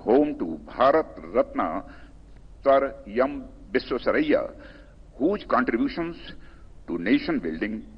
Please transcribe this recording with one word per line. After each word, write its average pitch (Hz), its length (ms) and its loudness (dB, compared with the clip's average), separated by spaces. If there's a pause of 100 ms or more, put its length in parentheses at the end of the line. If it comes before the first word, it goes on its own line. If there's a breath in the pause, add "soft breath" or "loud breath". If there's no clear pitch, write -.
home 147 400 4
to 80 180 -4 (100)
Bharat 131 640 2
Ratna 95 520 0 (800 loud breath)
Sir 135 280 4 (140)
M 127 380 -2 (280)
Visvesvaraya, 123 800 2 (640 loud breath)
whose 185 320 0
contributions 135 680 0 (720 soft breath)
to 85 100 -4
nation 139 400 2
building 104 480 -4 (120)